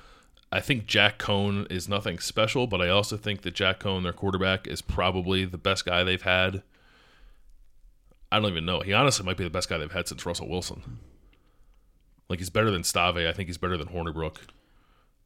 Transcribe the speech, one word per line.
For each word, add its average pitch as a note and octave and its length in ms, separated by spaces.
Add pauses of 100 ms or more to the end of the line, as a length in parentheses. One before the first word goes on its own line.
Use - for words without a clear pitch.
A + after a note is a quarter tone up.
(520)
I F#2+ 80
think A#2+ 260
Jack G#2 320
Cohn G2+ 520
is F2+ 180
nothing G2+ 320
special, - 480
but F#2+ 120
I F2 80
also G2+ 280
think G2+ 260
that F2 120
Jack F#2+ 260
Cohn, F#2+ 240
their F2 80
quarterback, F#2+ 560
is - 120
probably F#2 640
the F2+ 140
best F#2+ 260
guy F2+ 200
they've F2+ 180
had. F#2 400 (1700)
I A2 80
don't G#2 100
even E2 160
know. F2+ 140
He G2 120
honestly B2 320
might F2+ 120
be F#2 80
the E2+ 60
best F2+ 180
guy F2 100
they've D#2+ 140
had F2+ 160
since - 180
Russell F2 220
Wilson. - 500 (1300)
Like, F2+ 120
he's F#2 100
better A2 180
than F2+ 140
Stave. F2 340
I E2 160
think F2 160
he's F2 100
better F2+ 180
than D#2 100
Hornibrook. E2 520 (880)